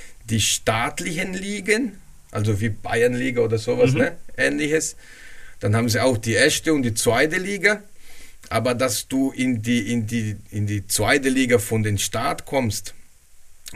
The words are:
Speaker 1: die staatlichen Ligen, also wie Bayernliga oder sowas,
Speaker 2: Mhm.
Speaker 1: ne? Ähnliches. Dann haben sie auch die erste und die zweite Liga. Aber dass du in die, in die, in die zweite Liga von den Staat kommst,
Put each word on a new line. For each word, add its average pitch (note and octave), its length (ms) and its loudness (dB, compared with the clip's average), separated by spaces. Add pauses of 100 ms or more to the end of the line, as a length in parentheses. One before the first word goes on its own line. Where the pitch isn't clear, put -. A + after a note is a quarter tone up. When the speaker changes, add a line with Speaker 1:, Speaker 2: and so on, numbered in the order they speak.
(300)
Speaker 1:
die A2+ 100 2
staatlichen F3 960 -2
Ligen, G3+ 580 0 (380)
also G#2+ 300 0
wie A#2 100 0
Bayernliga B2 720 0
oder A2+ 160 2
sowas, B2 340 4
Speaker 2:
Mhm. D3+ 60 2
Speaker 1:
ne? - 180 2 (200)
Ähnliches. D#3 600 0 (640)
Dann A2 160 2
haben A#2 120 2
sie - 140 2
auch A2+ 160 4
die A2+ 140 -2
erste D3+ 420 4
und C#3 80 2
die A2+ 120 0
zweite D#3+ 420 2
Liga. G3 460 0 (680)
Aber A#2 240 0
dass B2+ 340 -2
du C3+ 240 0
in B2+ 300 0
die, A#2 300 0
in A#2 140 0
die, G#2+ 300 -2 (140)
in G#2 160 -2
die G2+ 200 -4
zweite C3+ 440 2
Liga B2+ 280 4
von A2 240 0
den G#2 160 0
Staat B2+ 460 -4
kommst, B2 480 -2 (840)